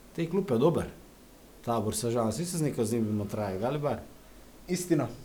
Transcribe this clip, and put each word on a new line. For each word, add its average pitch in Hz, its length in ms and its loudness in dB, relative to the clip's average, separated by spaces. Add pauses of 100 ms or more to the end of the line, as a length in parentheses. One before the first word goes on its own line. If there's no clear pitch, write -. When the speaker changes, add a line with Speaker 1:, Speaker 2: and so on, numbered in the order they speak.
(120)
Speaker 1:
Te 165 140 -4
klub 190 220 0
je 120 100 2
dober. 123 300 4 (720)
Tabor 110 340 -2
Sežana, 117 380 0
svi 170 140 -4
se 175 120 -6
z 156 60 0
neko 123 220 2
z 104 80 0
njim 113 120 2
bomo 107 200 0
trajali, 101 340 -4
gale, 131 200 0
bar? 139 200 -2 (640)
Speaker 2:
Istina. 170 420 2 (180)